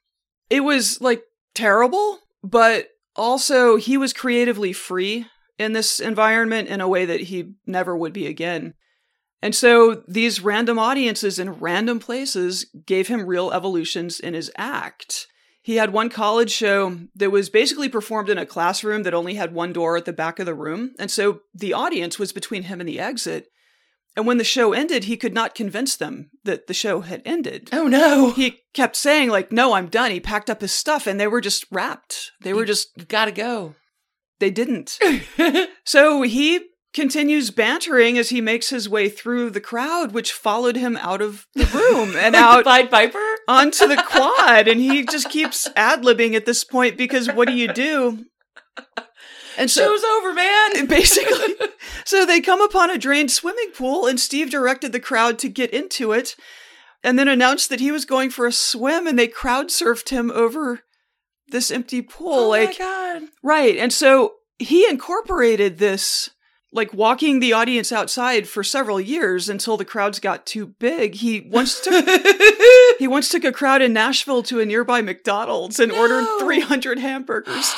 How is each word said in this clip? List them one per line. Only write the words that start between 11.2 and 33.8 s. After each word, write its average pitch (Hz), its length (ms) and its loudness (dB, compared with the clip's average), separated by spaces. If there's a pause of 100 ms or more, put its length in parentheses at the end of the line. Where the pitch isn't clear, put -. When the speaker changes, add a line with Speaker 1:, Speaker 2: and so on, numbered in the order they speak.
Speaker 1:
in 185 140 -8
random 185 440 -4
places 208 680 -6 (180)
gave 185 220 -2
him 226 180 -6
real 180 260 -4
evolutions 175 680 -6
in 170 160 -10
his 165 200 -10
act. - 720 -10 (380)
He 226 140 -2
had 214 140 0
one 220 200 -2
college 220 400 0
show 196 480 -2 (160)
that 196 160 -2
was 202 180 0
basically 269 400 0
performed 214 400 -4
in 202 80 -2
a 175 80 -8
classroom 196 560 -4
that 180 140 -2
only 175 180 -4
had 190 180 -6
one 170 220 -6
door 170 240 -2
at 170 80 -8
the 170 80 -8
back 160 240 -6
of 190 80 -8
the 170 80 -6
room. 165 460 -8
And 190 100 -8
so 202 320 -2 (140)
the 185 180 -6
audience 208 460 -4
was 196 120 -6
between 190 320 -10
him 180 160 -12
and 175 80 -12
the 147 120 -8
exit. 185 480 -8 (680)
And 220 120 -2
when 247 100 2
the 226 60 0
show 226 300 0
ended, 262 320 -2
he 226 120 -6
could - 160 -6
not 226 220 -4
convince 220 400 -6
them - 340 -10 (140)
that - 240 -6
the 180 80 -6
show 196 260 -4
had 180 240 -14
ended. - 480 -8
Speaker 2:
Oh, 311 140 0
no. 269 460 6
Speaker 1:
He 254 260 -2 (160)
kept 240 200 0
saying, 285 340 2
like, 196 220 -2
"No, 240 220 2
I'm 185 140 -2
done." 220 240 0
He 180 80 -6
packed 208 320 -6
up 214 100 -8
his 196 100 -6
stuff - 360 -4
and 202 120 -2
they 208 80 0
were 233 140 0
just 196 300 -4
wrapped. - 600 -8 (120)
They 190 100 -4
were 208 60 0
Speaker 2:
You 220 80 -2
Speaker 1:
just 202 400 -6
Speaker 2:
gotta 214 240 -2
go. 202 420 -8 (640)